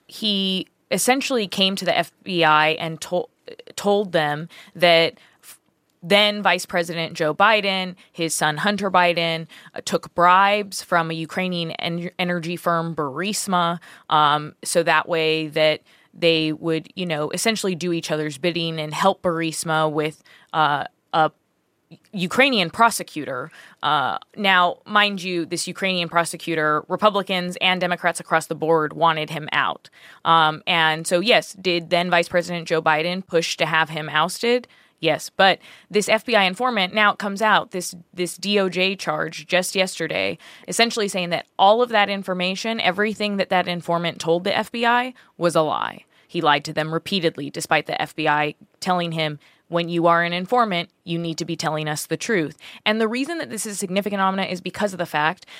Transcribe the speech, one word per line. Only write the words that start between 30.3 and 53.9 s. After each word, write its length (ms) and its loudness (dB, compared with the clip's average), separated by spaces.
and 400 2
so, 140 2
yes, 320 2
did 380 -2
then 180 0
Vice 180 2
President 400 -2
Joe 140 0
Biden 440 0
push 300 0
to 100 0
have 220 2
him 220 -8
ousted? 580 0
Yes, 320 -2
but 260 4
this 180 0
F 180 2
B 100 0
I 80 6
informant, 500 -2
now 180 4
it 60 -2
comes 240 -4
out, 300 2
this, 240 -8
this 240 -6
D 220 0
O 100 2
J 260 -2
charge 520 -6
just 280 0
yesterday, 640 -2
essentially 400 0
saying 240 -4
that 160 -4
all 240 6
of 80 0
that 180 4
information, 720 -4
everything 580 0
that 120 -2
that 180 2
informant 520 -2
told 240 0
the 120 0
F 160 -2
B 140 -2
I 300 0
was 160 0
a 80 4
lie. 420 -4
He 120 -6
lied 260 2
to 80 -10
them 200 -4
repeatedly, 560 -2
despite 380 -2
the 120 -4
F 160 -6
B 120 -2
I 260 0
telling 340 -2
him, 260 -4
"When 200 -2
you 160 0
are 160 4
an 120 -2
informant, 580 0
you 140 -4
need 220 -6
to 60 -4
be 100 -6
telling 340 -4
us 160 -6
the 100 -4
truth." 400 -2
And 160 2
the 60 2
reason 320 -4
that 100 -8
this 160 -8
is 140 -8
significant, 420 -4